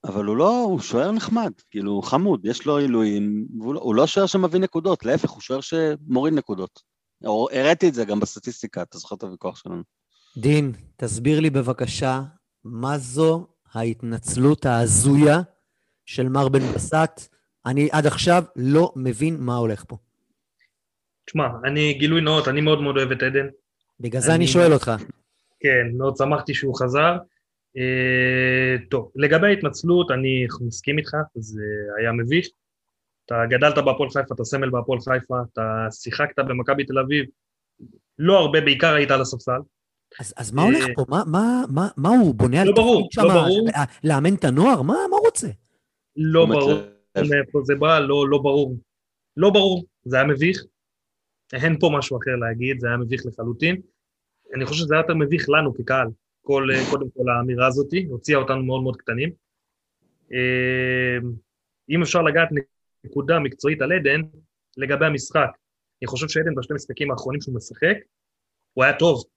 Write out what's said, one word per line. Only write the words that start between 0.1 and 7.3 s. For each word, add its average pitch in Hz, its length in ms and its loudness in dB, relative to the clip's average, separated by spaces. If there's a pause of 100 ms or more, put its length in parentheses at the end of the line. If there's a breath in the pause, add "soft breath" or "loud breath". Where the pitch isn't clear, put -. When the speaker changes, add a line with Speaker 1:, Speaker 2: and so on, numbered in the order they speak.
Speaker 1:
הוא 104 120 -2
לא, 214 280 2
הוא 185 160 -2
שוער 143 320 -2
נחמד, 220 400 -4 (180)
כאילו, 101 220 -6
הוא 101 100 -4
חמוד, 143 440 -2
יש 120 200 -6
לו 147 120 0
עילויים, 107 680 -2 (140)
והוא 120 140 -6
לא, - 60 -8
הוא 113 140 -2
לא 135 120 4
שוער 196 200 0
שמביא 185 340 0
נקודות, 180 440 -2
להפך, 131 260 -2
הוא - 100 -20
שוער 131 200 -8
שמוריד 151 760 -2
נקודות. 95 460 -6 (720)